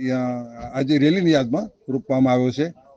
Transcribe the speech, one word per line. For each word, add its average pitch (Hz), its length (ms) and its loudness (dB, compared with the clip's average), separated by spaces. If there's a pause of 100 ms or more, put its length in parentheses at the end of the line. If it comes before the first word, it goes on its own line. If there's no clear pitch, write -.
(160)
આ, 123 280 -4 (320)
આ 135 60 -2
જે 143 160 2
રેલીની 165 340 2
યાદમાં 147 380 0 (200)
રોપવામાં 131 440 0
આવ્યો 127 160 2
છે. 151 240 -4 (240)